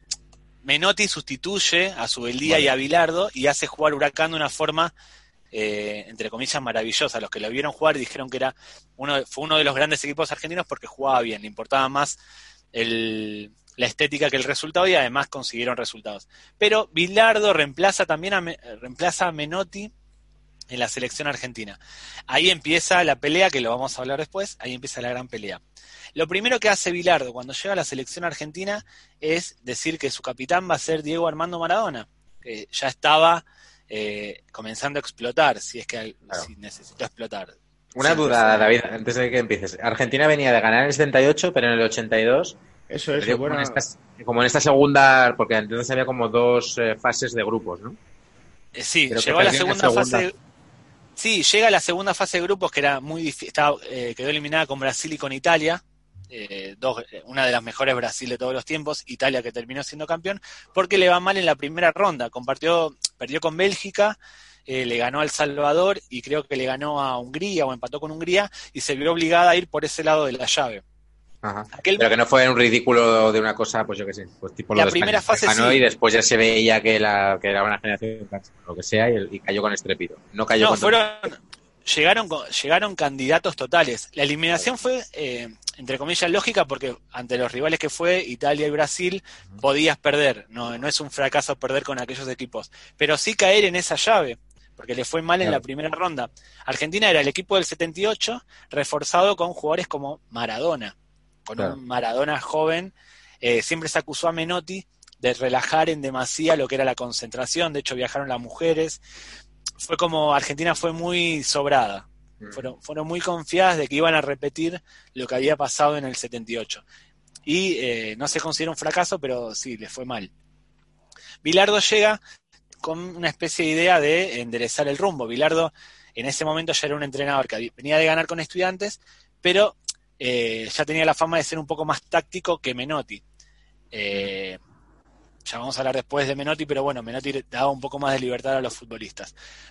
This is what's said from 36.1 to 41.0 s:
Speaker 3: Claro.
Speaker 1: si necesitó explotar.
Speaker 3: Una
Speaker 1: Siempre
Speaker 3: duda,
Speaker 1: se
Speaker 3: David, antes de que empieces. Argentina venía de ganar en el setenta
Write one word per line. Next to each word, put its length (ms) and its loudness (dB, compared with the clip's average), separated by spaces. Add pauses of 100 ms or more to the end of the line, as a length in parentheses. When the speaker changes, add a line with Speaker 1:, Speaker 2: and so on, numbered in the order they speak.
Speaker 3:
Claro. 180 -8
Speaker 1:
si 120 -18
necesitó 480 -14
explotar. 440 -12 (460)
Speaker 3:
Una 160 2
Speaker 1:
Siempre 160 2
Speaker 3:
duda, 260 6
Speaker 1:
se 60 6
Speaker 3:
David, 220 6 (100)
antes 240 -4
de 160 0
que 80 0
empieces. 440 -2
Argentina 440 2
venía 260 4
de 80 6
ganar 200 6
en 80 4
el 40 0
setenta 300 4